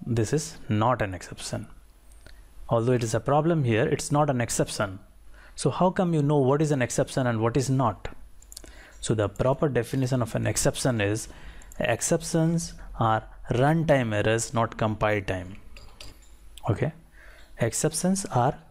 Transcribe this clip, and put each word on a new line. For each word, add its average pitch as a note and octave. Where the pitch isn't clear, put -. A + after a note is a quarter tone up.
this A#2
is D3+
not A2+
an F#2+
exception. -
Although A#2
it A#2+
is A#2
a A2+
problem D3+
here, A#2
it's -
not D3
an B2
exception. A2
So -
how F3+
come F3+
you D3+
know D3
what C#3+
is D3
an C#3
exception B2+
and A#2
what A#2
is B2+
not? C3
So -
the G#2+
proper C3
definition B2
of A2
an A#2
exception A2+
is, G#2
exceptions E3
are A2
runtime C#3
errors, A2
not A2+
compile G#2+
time. F#2
Okay, A2+
exceptions F3+
are B2